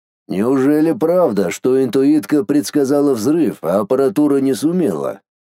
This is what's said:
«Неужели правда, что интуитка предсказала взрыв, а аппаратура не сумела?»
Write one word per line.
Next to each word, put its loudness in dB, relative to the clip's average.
«Неужели 0
правда, 0
что 0
интуитка 0
предсказала 0
взрыв, -2
а 0
аппаратура 0
не 0
сумела?» -4